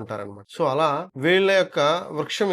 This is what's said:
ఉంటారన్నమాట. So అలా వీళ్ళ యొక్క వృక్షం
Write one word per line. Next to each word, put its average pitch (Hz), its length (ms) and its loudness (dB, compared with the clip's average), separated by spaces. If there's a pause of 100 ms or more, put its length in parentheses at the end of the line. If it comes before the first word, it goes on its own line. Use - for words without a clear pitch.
ఉంటారన్నమాట. 101 460 -10 (100)
So 170 60 -2 (100)
అలా 151 180 2 (360)
వీళ్ళ 190 240 4 (100)
యొక్క 180 200 0 (380)
వృక్షం 170 340 -2